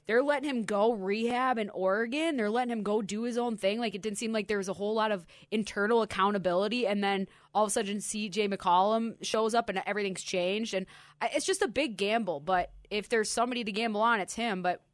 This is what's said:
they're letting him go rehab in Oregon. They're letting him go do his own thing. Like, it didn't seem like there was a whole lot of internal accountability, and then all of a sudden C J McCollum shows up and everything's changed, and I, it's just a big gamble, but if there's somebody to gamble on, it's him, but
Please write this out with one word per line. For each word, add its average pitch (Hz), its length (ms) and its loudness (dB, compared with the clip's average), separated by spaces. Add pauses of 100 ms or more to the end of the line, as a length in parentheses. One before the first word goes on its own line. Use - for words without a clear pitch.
they're 233 160 4
letting 285 280 0
him 240 140 0
go 208 280 4
rehab 226 640 0
in 208 140 -4
Oregon. 233 680 0
They're 208 140 0
letting 240 200 0
him 226 120 -2
go 208 180 0
do 208 220 -4
his 240 160 -2
own 240 180 0
thing. 208 240 0
Like, 220 140 -2
it 190 80 -8
didn't 202 160 -4
seem 226 120 -4
like 214 160 -2
there 208 120 -2
was 190 100 -4
a 190 60 -2
whole 202 200 -2
lot 220 160 2
of 185 140 -2 (260)
internal 220 520 2
accountability, 202 840 2
and 202 160 0
then 196 260 0 (260)
all 208 100 4
of 208 40 2
a - 20 -4
sudden 202 320 -2
C 214 260 -6
J 208 180 0
McCollum 196 760 2
shows 220 320 0
up 233 160 2
and 185 160 -2
everything's 196 360 -2
changed, 196 520 -2
and 185 100 -2 (380)
I, 233 120 0
it's 294 120 -2
just 381 160 0
a 392 60 2
big 240 280 -2
gamble, 196 440 0
but 180 300 0 (200)
if 202 180 -4
there's 220 220 0
somebody 240 340 0
to 214 80 -4
gamble 214 300 0
on, 226 180 4
it's - 140 -6
him, 226 260 -2
but 180 220 -2 (120)